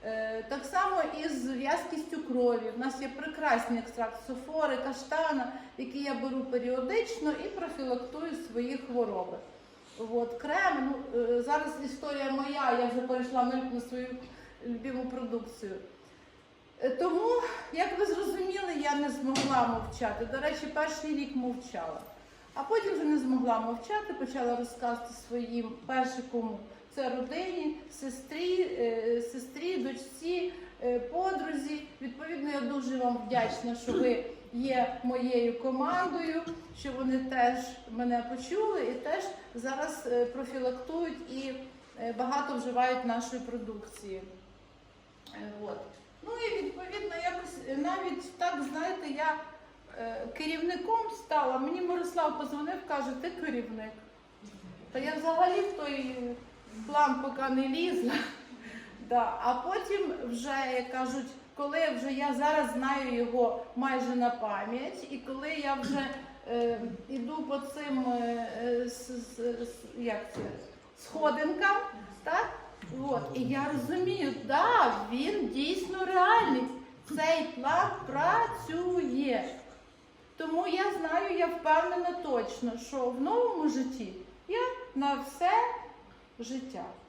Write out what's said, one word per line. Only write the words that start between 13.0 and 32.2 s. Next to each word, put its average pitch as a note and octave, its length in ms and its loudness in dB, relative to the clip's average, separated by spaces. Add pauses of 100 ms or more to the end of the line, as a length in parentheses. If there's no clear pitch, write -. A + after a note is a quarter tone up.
перейшла B3 420 2
на, B3+ 320 0
на A#3+ 60 -2
свою B3 260 -6 (600)
любиму B3+ 380 -4
продукцію. A#3 680 -6 (1080)
Е, C4 100 4
тому, F#4 520 4 (300)
як F4 260 2
ви G4+ 80 6
зрозуміли, F#4 760 0
я D4 120 4
не C#4+ 160 2
змогла C4+ 560 4
мовчати. A3+ 680 -2
До C4+ 80 -2
речі, D4+ 340 0
перший D#4 420 0
рік C4+ 200 -2
мовчала. A#3+ 640 -4 (540)
А C#4 80 -4
потім G#4 300 2
вже D#4 120 0
не D4+ 140 6
змогла B3 420 4
мовчати, A#3+ 540 -2
почала B3 420 0
розказувати A#3+ 580 -4 (140)
своїм A#3 440 -2 (140)
першикому. A#3+ 720 0 (360)
Це C4 220 0
родині, E4+ 600 -2 (140)
сестрі, E4+ 720 -2 (160)
е, A#3 440 2
сестрі, D4 540 -4
дочці, D#4+ 760 -2 (300)
е, B3 180 2
подрузі. D#4 840 -2 (200)
Відповідно, D4 480 -6